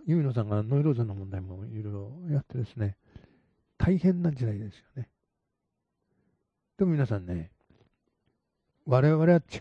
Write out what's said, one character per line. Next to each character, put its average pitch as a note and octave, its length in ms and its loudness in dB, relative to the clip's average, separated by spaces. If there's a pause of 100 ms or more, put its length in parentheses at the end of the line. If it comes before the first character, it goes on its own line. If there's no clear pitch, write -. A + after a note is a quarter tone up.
ユ E3 100 2
ミ D#3+ 80 2
ノ C3+ 80 0
さ A2+ 120 0
ん G#2 60 -6
が G#2 140 2
ノ B2+ 160 0
イ D3 40 2
ロ D#3 80 2
ー - 20 4
ゼ A#2 100 0
の G2+ 120 -6
問 F#2+ 140 -10
題 F#2+ 120 -8
も F#2 240 -12
い A2 160 -10
ろ G#2 80 -8
い G#2 40 -8
ろ G2+ 180 -10 (180)
や D3 120 0
っ - 40 -8
て - 120 -10
で A#2+ 80 -4
す - 100 -16
ね、 G#2 200 -2 (840)
大 F#3 200 2
変 F3 240 4
な E3+ 100 2
時 B2 140 -4
代 G#2 140 -2
で G#2 120 -8
す - 60 -18
よ - 80 -20 (100)
ね。 B2+ 140 -10 (1700)
で G3 80 2
も F3+ 60 2
皆 C#3+ 140 2
さ G#2+ 120 -2
ん F#2 80 -8
ね、 F2 260 -8 (1300)
我 C3 240 4
々 D#3 140 4
は E3 40 6
違 F3 80 8
う D#3+ 60 4 (200)